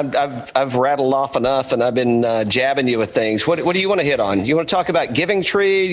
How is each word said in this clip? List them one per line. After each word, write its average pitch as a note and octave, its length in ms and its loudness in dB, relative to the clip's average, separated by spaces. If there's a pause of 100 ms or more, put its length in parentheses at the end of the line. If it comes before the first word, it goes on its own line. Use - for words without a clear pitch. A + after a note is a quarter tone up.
I've, C#3 140 -4
I've, C3+ 400 -4
I've C3 200 0
rattled C3+ 360 2
off C3+ 240 -2
enough, C3 360 0
and A#2 120 2
I've A#2+ 100 0
been, A#2+ 300 2
uh, A2+ 200 0
jabbing B2+ 440 0
you A#2+ 100 0
with G#2+ 140 -2
things. A2 340 0
What, D#3+ 180 0
what F3 100 0
do F#3+ 60 0
you F#3+ 100 -2
wanna F#3+ 140 0
hit C#3 160 0
on? G2 260 0
You D3 100 0
wanna E3 100 -2
talk F3+ 220 0
about D#3 240 0
Giving F3+ 300 0
Tree? G3 500 0